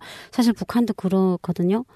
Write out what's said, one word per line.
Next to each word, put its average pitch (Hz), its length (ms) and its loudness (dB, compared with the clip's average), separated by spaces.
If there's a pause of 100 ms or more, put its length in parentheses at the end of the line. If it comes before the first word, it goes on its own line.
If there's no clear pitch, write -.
(300)
사실 240 220 2
북한도 220 420 0
그렇거든요. 185 920 0 (120)